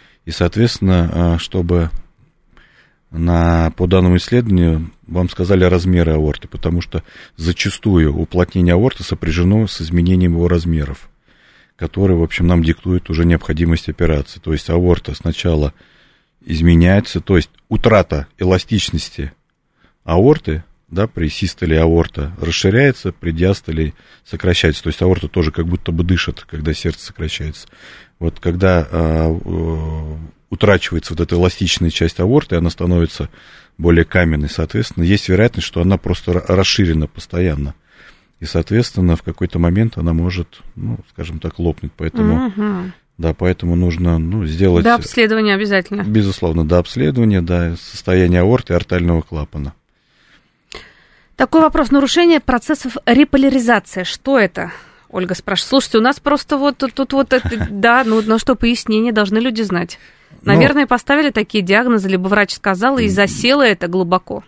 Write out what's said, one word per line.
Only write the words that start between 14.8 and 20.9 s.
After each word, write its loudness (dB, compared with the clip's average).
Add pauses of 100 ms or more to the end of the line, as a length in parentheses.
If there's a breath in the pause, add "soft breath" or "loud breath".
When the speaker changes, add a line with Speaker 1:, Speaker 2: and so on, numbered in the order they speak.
Speaker 1:
сначала -2 (680 soft breath)
изменяется, 2
то 2
есть 0 (180)
утрата 2 (120)
эластичности – -2 (720)
аорты, 2 (240)
да, -2